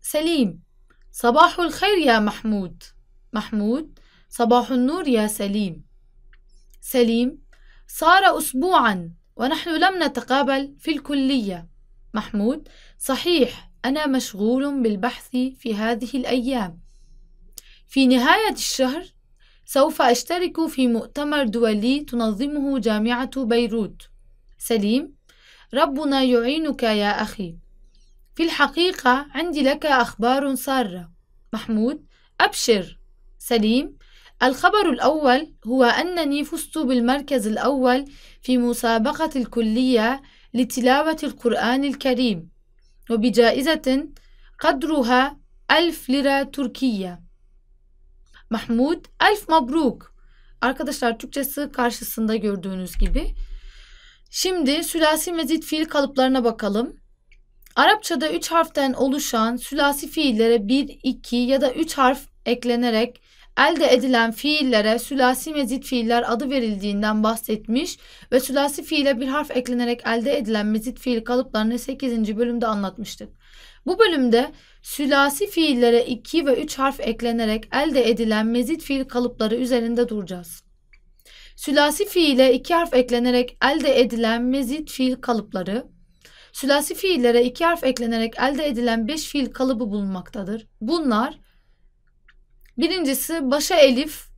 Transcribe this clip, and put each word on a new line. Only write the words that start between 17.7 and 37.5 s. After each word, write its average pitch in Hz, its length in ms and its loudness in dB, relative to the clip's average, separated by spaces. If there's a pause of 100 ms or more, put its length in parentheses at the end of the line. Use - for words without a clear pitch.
Fi 262 220 2
nihayet 320 500 2
şehr. 269 580 -4 (580)
سوف 285 280 2
أشترك 330 540 0 (180)
في 262 80 0 (140)
مؤتمر 294 480 -4 (120)
دولي 226 380 2 (160)
تنظمه 240 560 -2 (200)
جامعة 240 480 -2 (180)
بيروت. 233 460 -2 (600)
سليم. 226 460 0 (680)
ربنا 277 480 0
يعينك 262 600 0
يا 208 300 0 (120)
أخي. 196 260 -10 (840)
في 330 60 0
الحقيقة 294 920 0
عندي 320 280 -2
لك 294 240 0
أخبار 262 680 2
سارة. 208 560 -4 (420)
محمود. 226 460 -2 (420)
أبشر. 220 580 0 (400)
سليم. 233 600 0 (440)
الخبر 359 480 2
الأول 285 640 2 (140)
هو 262 180 2
أنني 294 600 0
فزت 320 340 -8
بالمركز 254 680 0
الأول 254 580 0 (380)